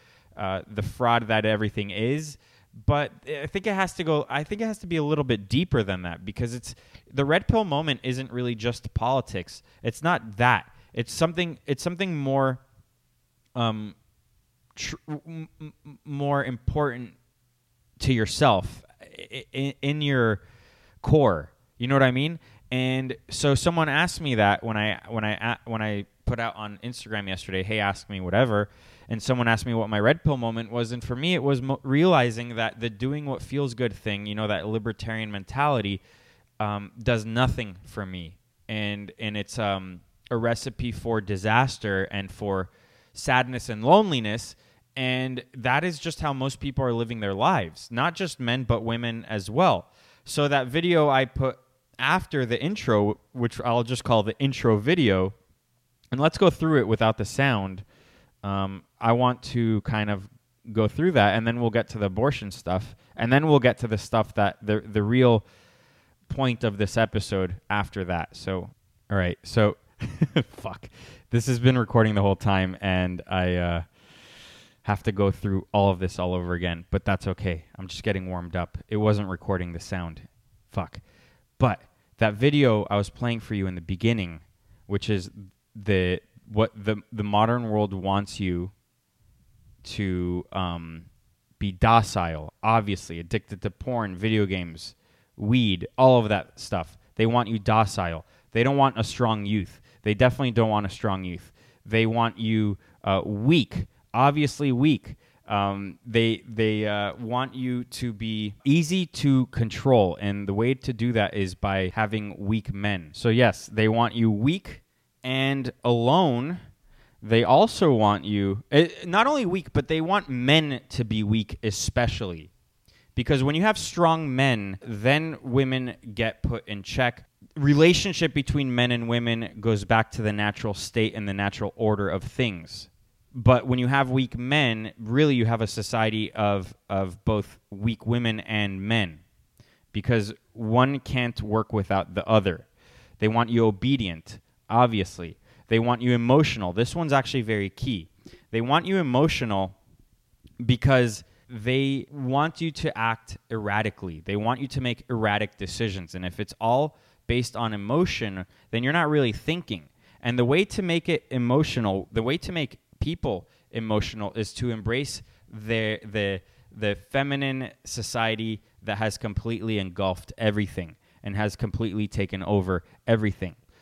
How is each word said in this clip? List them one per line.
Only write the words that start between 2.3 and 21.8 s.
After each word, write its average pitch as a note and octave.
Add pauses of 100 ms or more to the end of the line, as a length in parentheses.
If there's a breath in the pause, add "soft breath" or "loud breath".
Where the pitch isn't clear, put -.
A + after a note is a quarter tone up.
But D3 (160)
I D3
think F#3+
it G#3
has F#3+
to F#3
go, D3+
I C#3+
think G#3
it A3+
has A3
to F3+
be E3
a D3+
little D3
bit G#2+
deeper C#3+
than F#2
that, E2+
because A2+
it's, - (360 soft breath)
the C#3
red E3
pill A3
moment D3
isn't B2+
really A#2+
just A#2
politics. A#2 (180 soft breath)
It's A#2
not A#2
that. A#2+ (220 soft breath)
It's -
something, E3+
it's C#3
something F3
more, C3+ (960)
um, A2 (800)
tr-, - (140)
m-, D#3+ (100)
m-, D3+ (120)
m-, C#3+
more C#3+
important B2 (840)
to C3
yourself A2 (180)
i-, - (120)
i-, C3+
in D3
your B2 (600 soft breath)
core. A2 (260)
You A#2+